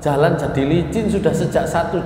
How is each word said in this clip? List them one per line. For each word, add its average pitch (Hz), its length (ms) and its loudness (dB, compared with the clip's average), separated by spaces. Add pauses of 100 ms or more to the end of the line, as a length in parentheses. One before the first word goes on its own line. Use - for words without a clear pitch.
jalan 147 320 2
jadi 135 320 -2
licin 175 400 0
sudah 196 240 0
sejak 170 400 0
satu 170 360 -2